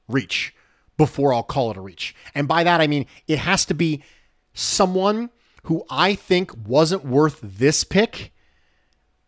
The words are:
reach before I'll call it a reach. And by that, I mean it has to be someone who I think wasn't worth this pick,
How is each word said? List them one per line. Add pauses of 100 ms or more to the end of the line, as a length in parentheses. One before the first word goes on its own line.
reach (440)
before
I'll
call
it
a
reach. (180)
And
by
that,
I
mean (220)
it
has
to
be (520)
someone (340)
who
I
think (100)
wasn't
worth
this
pick, (960)